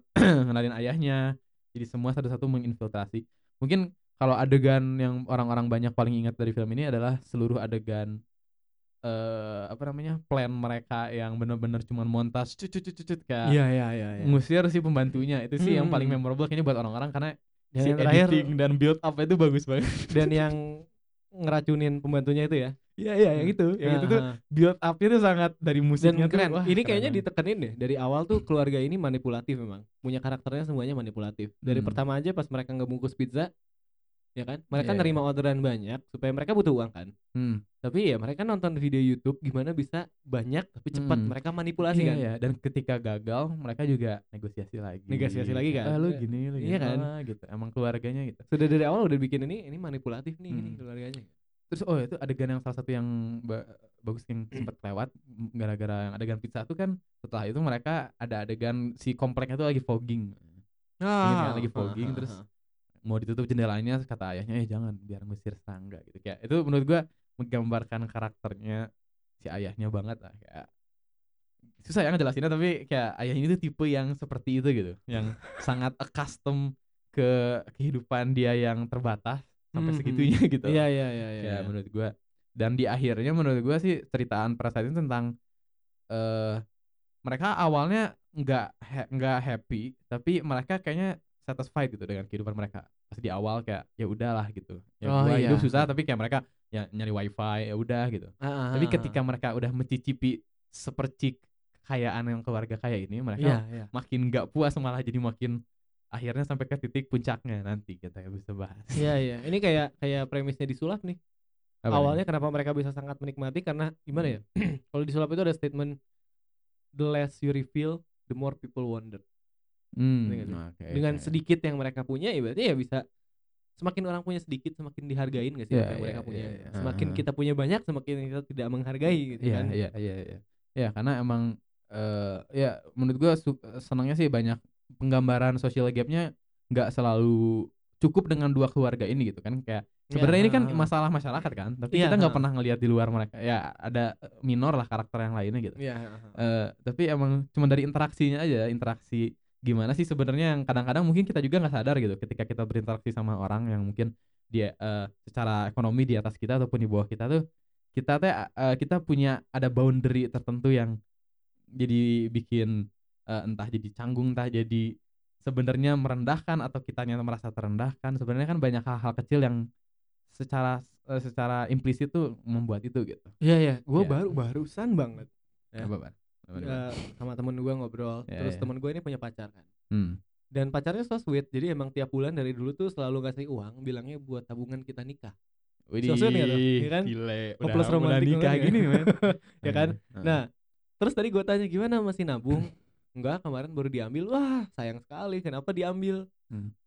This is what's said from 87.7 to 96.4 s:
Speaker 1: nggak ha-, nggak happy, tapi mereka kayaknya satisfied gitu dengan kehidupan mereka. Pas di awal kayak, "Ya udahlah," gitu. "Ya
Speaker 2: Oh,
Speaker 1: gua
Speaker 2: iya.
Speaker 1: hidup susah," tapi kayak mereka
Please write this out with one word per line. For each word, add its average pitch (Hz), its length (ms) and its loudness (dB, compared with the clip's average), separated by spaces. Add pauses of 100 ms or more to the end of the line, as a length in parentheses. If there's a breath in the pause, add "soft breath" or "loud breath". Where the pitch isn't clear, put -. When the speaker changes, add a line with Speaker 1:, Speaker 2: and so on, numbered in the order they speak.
Speaker 1:
nggak 135 340 0 (140)
ha-, 131 300 -8
nggak 131 320 0
happy, 120 400 -4 (240)
tapi 139 360 -2
mereka 143 360 -2
kayaknya 180 400 -2 (260)
satisfied 131 480 -4
gitu 101 140 -10
dengan 98 200 -6
kehidupan 104 280 -6
mereka. 104 320 -8 (200)
Pas - 140 -16
di 120 100 -4
awal 107 320 -2
kayak, 104 220 -6 (100)
"Ya 113 120 -6
udahlah," 110 440 -2
gitu. 98 300 -14 (180)
"Ya - 100 -8
Speaker 2:
Oh, 139 140 4
Speaker 1:
gua 143 140 6
Speaker 2:
iya. 127 160 4
Speaker 1:
hidup 143 80 4
susah," 135 260 4
tapi 139 160 0
kayak 139 160 -2
mereka 117 200 -2 (320)